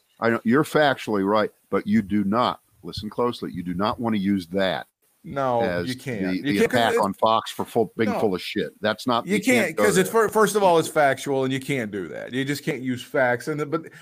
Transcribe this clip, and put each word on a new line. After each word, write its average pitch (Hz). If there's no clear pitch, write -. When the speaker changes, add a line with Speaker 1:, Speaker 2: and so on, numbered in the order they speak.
Speaker 1:
I 117
know, 117
you're 127
factually 127
right, 104
but 98
you 107
do 101
not, 107
listen 95
closely, 120
you 87
do 87
not 104
wanna 113
use 95
that 90
Speaker 2:
No, 131
Speaker 1:
as 87
Speaker 2:
you 123
can't. 123
Speaker 1:
the, 92
Speaker 2:
You 90
Speaker 1:
the 143
Speaker 2:
can't, 226
'cause 247
Speaker 1:
attack 113
Speaker 2:
it's 113
Speaker 1:
on 98
Fox 113
for -
full, 110
being 113
Speaker 2:
No. 165
Speaker 1:
full 104
of 87
shit. -
That's 107
not, 120
Speaker 2:
You 185
Speaker 1:
you -
can't 233
Speaker 2:
can't, 156
Speaker 1:
go 208
Speaker 2:
'cause 190
it's 185
Speaker 1:
there. 226
Speaker 2:
fir-, -
first 208
of 202
all, 175
it's 160
factual, 135
and 131
you 135
can't 131
do 95
that. 55
You 135
just 143
can't 139
use 127
facts. 123
And 151
the, 151
but 160